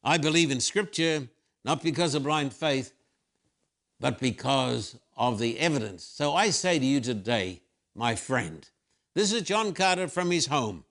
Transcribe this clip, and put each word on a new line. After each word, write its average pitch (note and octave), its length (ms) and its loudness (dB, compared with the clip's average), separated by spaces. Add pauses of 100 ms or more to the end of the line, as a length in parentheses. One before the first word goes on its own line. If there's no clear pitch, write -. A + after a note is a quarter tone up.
I D3+ 140 4
believe D#3 320 4
in C3 100 0
Scripture, D#3+ 680 -2 (340)
not D3+ 200 -2
because D#3 320 0
of C#3+ 80 0
blind D3 300 0
faith, C3+ 400 -2 (1040)
but C3 200 -2
because B2+ 760 -2 (180)
of A#2 220 0
the A#2 220 -2
evidence. A#2+ 440 -2
So D3 300 -4
I G3+ 160 2
say F3 300 0
to C3 60 0
you C#3 140 4
today, G#2+ 640 -2 (320)
my A#2 220 -2
friend, G#2 520 -4 (460)
this G3 180 0
is A3+ 120 -2
John G#3 300 0
Carter F#3 340 2
from F3 240 -2
his E3+ 160 0
home A2+ 440 -2